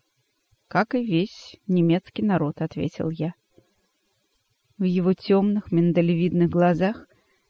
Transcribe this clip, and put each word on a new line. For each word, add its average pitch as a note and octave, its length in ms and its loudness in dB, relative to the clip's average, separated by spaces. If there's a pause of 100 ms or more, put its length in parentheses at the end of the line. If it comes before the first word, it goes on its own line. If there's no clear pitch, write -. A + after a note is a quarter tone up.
(680)
«Как G3 260 -4
и B3 80 0
весь F#3+ 540 -4 (100)
немецкий F3+ 580 0
народ», — E3 360 -2
ответил E3 480 -6
я. E3 240 -6 (1400)
В G3 80 -4
его F#3 300 0
темных G3+ 580 0
миндалевидных E3+ 800 2
глазах F3 560 0 (440)